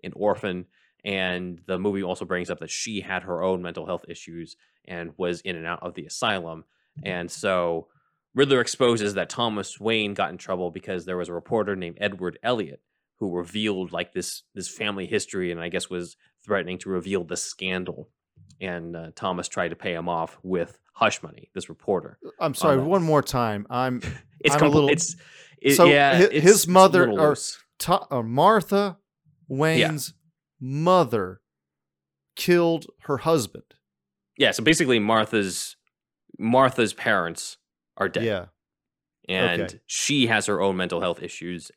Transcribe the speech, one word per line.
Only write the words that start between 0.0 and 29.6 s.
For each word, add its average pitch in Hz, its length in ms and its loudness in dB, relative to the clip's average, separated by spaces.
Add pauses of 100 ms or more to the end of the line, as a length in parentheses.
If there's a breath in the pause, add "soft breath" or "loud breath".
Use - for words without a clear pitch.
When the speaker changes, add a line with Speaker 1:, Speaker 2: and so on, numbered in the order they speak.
Speaker 1:
an 87 120 -12
orphan. 92 520 -2 (360)
And 90 640 -4
the 92 100 -2
movie 98 240 -2
also 90 240 -6
brings 90 240 -4
up 87 100 -8
that 82 120 -14
she 104 300 -8
had 90 220 -6
her 90 200 -4
own 95 180 0
mental 85 240 -10
health 87 220 -8
issues 82 480 -16 (300)
and 85 320 -12
was 87 240 -4
in 92 140 -8
and 82 120 -10
out 85 160 -6
of 85 120 -10
the 78 100 -10
asylum. 82 580 -6 (400)
And 87 260 -6
so 87 580 -2 (460)
Riddler 135 280 4
exposes 113 540 0
that 90 140 -2
Thomas 107 500 -6
Wayne 107 340 -2
got 92 180 -2
in 92 60 -12
trouble 90 340 -6
because 90 340 -8
there 90 120 -6
was 87 120 -6
a 87 40 -10
reporter 101 420 -2
named 85 240 -8
Edward 95 420 -4
Elliot 110 400 -4 (380)
who 92 160 -4
revealed, 92 560 -4
like, 87 220 -6
this, - 300 -8 (100)
this 92 160 -10
family 98 380 -6
history 95 440 -4
and 85 80 -8
I 85 100 -8
guess 87 200 -6
was 87 280 -10 (260)
threatening 92 360 -4
to 95 100 -10
reveal 95 340 -2
the 85 140 -8
scandal. - 720 -6 (520)
And, 85 340 -8
uh, 82 200 -14
Thomas 90 320 -4
tried 87 220 -4
to 82 60 -10
pay 92 180 -6
him 85 160 -6
off 82 340 -4
with 90 360 -4 (140)
hush - 300 0
money, - 300 -20
this - 160 -10
reporter. 92 480 -4 (220)
Speaker 2:
I'm 151 140 -2
sorry, 147 240 2
Speaker 1:
On 131 60 0
that. 156 60 -2
Speaker 2:
one 185 140 2
more 151 200 4
time. 110 480 -2
I'm, 127 300 -2
Speaker 1:
<laughs> - 380 -12
It's 143 160 2
Speaker 2:
I'm 147 60 4
a 160 40 6
Speaker 1:
compl-, 147 80 4
Speaker 2:
little 143 160 6
Speaker 1:
it's, 160 260 0 (440 loud breath)
it, 139 160 6
Speaker 2:
So 175 100 10
Speaker 1:
yeah, 143 320 8
Speaker 2:
hi-, 180 80 8
Speaker 1:
it's, - 80 4 (100)
Speaker 2:
his 190 120 4
Speaker 1:
it's 175 120 0
a - 40 0
Speaker 2:
mother, 185 300 10
Speaker 1:
little 110 180 2
Speaker 2:
or 151 100 6
Speaker 1:
loose. - 280 -4 (220)
Speaker 2:
Tho-, - 320 0
uh, 127 100 0
Martha 190 760 2 (520)
Speaker 1:
Yeah. 135 80 -6
Speaker 2:
Wayne's 156 560 2 (460)